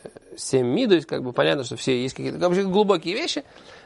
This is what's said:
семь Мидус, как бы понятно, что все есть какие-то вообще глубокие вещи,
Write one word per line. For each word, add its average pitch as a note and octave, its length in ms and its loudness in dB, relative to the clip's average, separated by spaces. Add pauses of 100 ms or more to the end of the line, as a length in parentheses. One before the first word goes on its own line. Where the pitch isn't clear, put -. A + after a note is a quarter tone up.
(360)
семь B2+ 300 0
Мидус, F3 400 2
как C3+ 160 -6
бы B2 100 -8
понятно, D3 320 2
что B2 120 -8
все B2+ 240 0
есть C3 140 -4
какие-то C3+ 240 -6
вообще F3+ 240 2
глубокие F#3+ 520 2
вещи, D4+ 300 -4 (420)